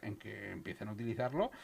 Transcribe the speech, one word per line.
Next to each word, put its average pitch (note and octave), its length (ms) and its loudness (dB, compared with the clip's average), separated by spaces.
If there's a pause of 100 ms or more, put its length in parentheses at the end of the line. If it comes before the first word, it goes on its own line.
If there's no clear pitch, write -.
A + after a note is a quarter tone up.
en G#2 140 -2
que G2+ 360 -6
empiecen G2 360 -4
a G#2+ 40 -2
utilizarlo B2 580 4 (140)